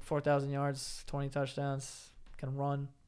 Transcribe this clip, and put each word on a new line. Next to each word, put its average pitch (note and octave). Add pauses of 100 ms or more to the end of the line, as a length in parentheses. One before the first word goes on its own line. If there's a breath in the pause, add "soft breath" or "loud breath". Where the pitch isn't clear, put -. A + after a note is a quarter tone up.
Four D3
thousand C#3+
yards, C#3
twenty C#3
touchdowns, C#3 (280)
can C3
run. C#3 (180)